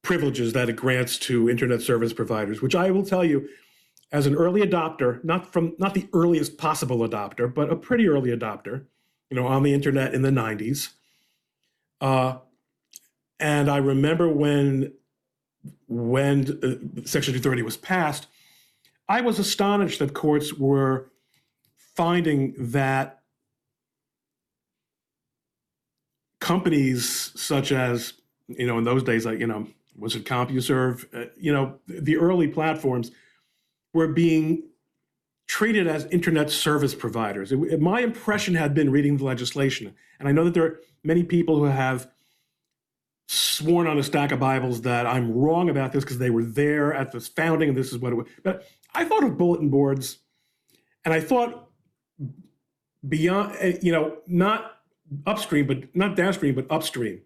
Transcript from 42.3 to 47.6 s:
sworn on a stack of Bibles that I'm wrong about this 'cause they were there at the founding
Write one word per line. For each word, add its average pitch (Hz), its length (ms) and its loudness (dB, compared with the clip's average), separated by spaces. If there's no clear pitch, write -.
sworn 170 580 0
on 151 120 2
a 139 40 2
stack 143 280 0
of 135 80 -2
Bibles 127 440 0
that 120 240 0
I'm 120 260 0
wrong 160 380 2
about 135 220 -2
this 139 120 0
'cause 123 140 -8
they 127 100 0
were 113 160 2
there 147 480 0
at 135 180 -4
the 120 100 -10
founding 156 500 0